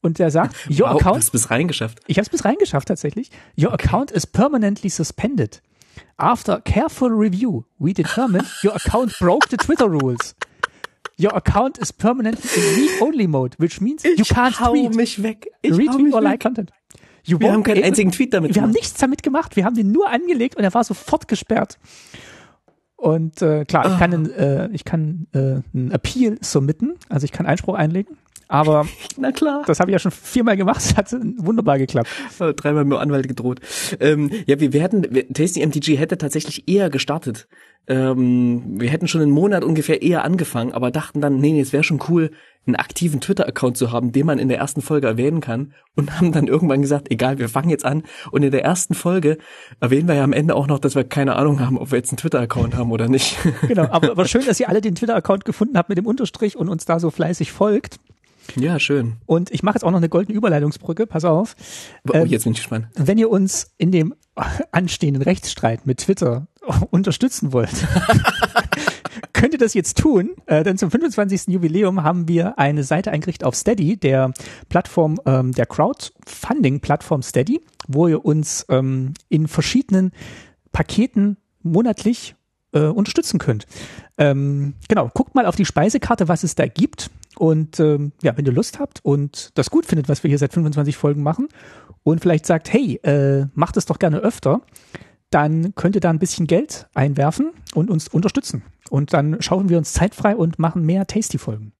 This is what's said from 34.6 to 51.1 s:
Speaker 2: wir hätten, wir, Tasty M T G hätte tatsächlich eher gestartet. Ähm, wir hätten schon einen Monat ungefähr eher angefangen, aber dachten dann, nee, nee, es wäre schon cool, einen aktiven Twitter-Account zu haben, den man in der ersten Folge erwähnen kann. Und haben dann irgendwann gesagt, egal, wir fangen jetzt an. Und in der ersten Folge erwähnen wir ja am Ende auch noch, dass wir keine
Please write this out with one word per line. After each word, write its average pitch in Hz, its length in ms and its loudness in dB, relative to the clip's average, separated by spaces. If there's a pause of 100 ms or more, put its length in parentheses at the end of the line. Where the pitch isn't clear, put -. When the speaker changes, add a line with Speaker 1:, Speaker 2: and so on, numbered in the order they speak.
Speaker 2:
wir 147 100 2
hätten, 185 260 0
wir, 127 240 -2
Tasty 160 300 -2
M 151 80 0
T 147 80 -4
G 147 180 0
hätte 160 220 -2
tatsächlich 151 500 -6
eher 185 220 2
gestartet. 135 560 -6 (400)
Ähm, 123 960 0
wir 120 100 0
hätten 160 160 -2
schon 165 160 0
einen 147 80 4
Monat 175 320 4
ungefähr 156 400 0
eher 165 220 2
angefangen, 139 480 -2
aber 123 180 -2
dachten 147 300 -6
dann, 143 180 2
nee, 143 140 2
nee, 151 80 2
es 135 120 -2
wäre 147 120 2
schon 156 240 0
cool, 160 240 2 (340)
einen 120 80 2
aktiven 147 460 -2
Twitter-Account 135 560 -2
zu 120 140 -2
haben, 120 220 -2
den 135 140 2
man 147 120 0
in 123 100 0
der 127 100 0
ersten 139 240 -4
Folge 143 240 -2
erwähnen 127 340 0
kann. 135 320 -6 (220)
Und 147 240 -2
haben 170 140 4
dann 156 160 2
irgendwann 143 340 2
gesagt, 143 280 0
egal, 127 280 0
wir 117 100 -2
fangen 143 220 0
jetzt 151 140 -2
an. 143 180 -2 (300)
Und 147 100 2
in 139 80 4
der 135 140 0
ersten 175 300 0
Folge 160 440 0 (400)
erwähnen 135 300 2
wir 156 80 4
ja 139 80 2
am 139 80 4
Ende 151 240 2
auch 143 100 0
noch, 143 140 2
dass 139 160 0
wir 131 80 2
keine 135 320 0